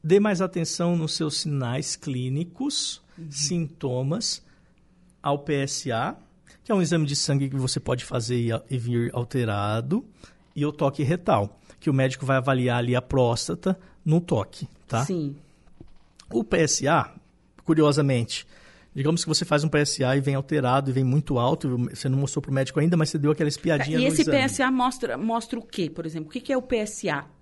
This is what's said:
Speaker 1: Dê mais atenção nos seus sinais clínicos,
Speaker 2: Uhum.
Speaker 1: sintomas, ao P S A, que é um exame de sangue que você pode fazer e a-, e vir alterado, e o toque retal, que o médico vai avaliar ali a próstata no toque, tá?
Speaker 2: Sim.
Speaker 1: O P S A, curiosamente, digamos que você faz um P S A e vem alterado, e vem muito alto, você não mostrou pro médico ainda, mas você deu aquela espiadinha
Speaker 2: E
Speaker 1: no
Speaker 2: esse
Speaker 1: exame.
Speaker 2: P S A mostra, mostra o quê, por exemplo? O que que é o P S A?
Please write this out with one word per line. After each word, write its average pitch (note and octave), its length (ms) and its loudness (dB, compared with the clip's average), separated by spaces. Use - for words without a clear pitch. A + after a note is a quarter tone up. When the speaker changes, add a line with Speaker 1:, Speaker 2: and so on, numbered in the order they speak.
Speaker 1:
Dê F3+ 180 6
mais G#3 200 2
atenção F3 560 0
nos D#3+ 180 -2
seus D3+ 240 -4
sinais C3+ 580 -4
clínicos, D3 1040 -4
Speaker 2:
Uhum. E3 140 -14
Speaker 1:
sintomas, C#3+ 1120 -4
ao C#3+ 160 0
P C#3+ 160 -4
S C#3 380 -4
A, C3+ 240 -2
que - 80 0
é - 20 4
um F#3+ 80 4
exame D#3+ 240 2
de C#3+ 80 -2
sangue C#3 340 0
que C3+ 80 -6
você C3 220 -2
pode B2+ 260 -2
fazer A#2+ 360 -2
e A2+ 100 0
a-, A2+ 180 -2
e C3+ 80 -4
vir A#2+ 380 0
alterado, A#2 920 -2
e D3 100 -2
o D3+ 60 -2
toque D3 300 0
retal, C#3+ 580 0
que - 100 -2
o C#3+ 60 4
médico C3 320 0
vai C3+ 120 4
avaliar B2 400 2
ali B2 180 0
a B2 60 0
próstata C#3+ 760 0
no D#3 160 4
toque, B2+ 460 -2
tá? A#2+ 160 0
Speaker 2:
Sim. D3+ 320 -4
Speaker 1:
O A#3 100 0
P G#3 140 0
S C#3+ 320 2
A, D3+ 260 2
curiosamente, C#3+ 840 2
digamos D3+ 280 0
que - 60 -6
você D#3 160 0
faz D3 180 2
um D#3 60 2
P D3 100 2
S D3 240 0
A B2+ 140 4
e C#3+ 40 2
vem C3+ 140 0
alterado, C3+ 560 0
e - 20 -2
vem C3 120 2
muito C3 340 2
alto, B2+ 380 0
você - 180 -6
não C3+ 100 2
mostrou C#3 240 -2
pro C3+ 100 -4
médico C3+ 280 0
ainda, E3+ 160 4
mas D#3 140 2
você D#3+ 80 -4
deu D3 120 2
aquela D#3 180 2
espiadinha D3 480 0
Speaker 2:
E - 40 2
Speaker 1:
no C4 80 4
Speaker 2:
esse - 140 2
Speaker 1:
exame. A#3 160 4
Speaker 2:
P C4 60 2
S C4+ 180 -2
A C4 100 4
mostra, B3 440 0
mostra A3+ 420 -2
o A3 40 -10
quê, F3 260 -4
por E3+ 160 -10
exemplo? D#3+ 240 -8
O - 40 -20
que B3 80 -6
que C4+ 120 -4
é C4 40 2
o B3+ 60 -2
P B3+ 160 -2
S G#3 300 -4
A? C#3+ 180 -4